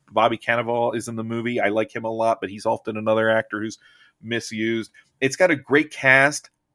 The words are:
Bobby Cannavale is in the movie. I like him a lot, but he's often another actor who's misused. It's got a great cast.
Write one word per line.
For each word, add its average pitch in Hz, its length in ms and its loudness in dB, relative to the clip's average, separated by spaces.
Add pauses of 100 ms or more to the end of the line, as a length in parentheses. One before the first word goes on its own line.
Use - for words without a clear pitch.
(120)
Bobby 113 260 4
Cannavale 120 580 0
is 117 120 -8
in 117 80 -10
the 117 80 -6
movie. 117 360 -4
I 101 100 2
like 110 240 0
him 117 120 -8
a 110 60 -4
lot, 113 280 0
but 95 120 -8
he's 107 160 -10
often 113 300 -2
another 110 340 2
actor 110 300 -2
who's 107 180 -10 (420)
misused. 113 720 -4 (280)
It's 131 160 0
got 185 140 4
a 160 60 0
great 151 340 0
cast. 135 600 2 (240)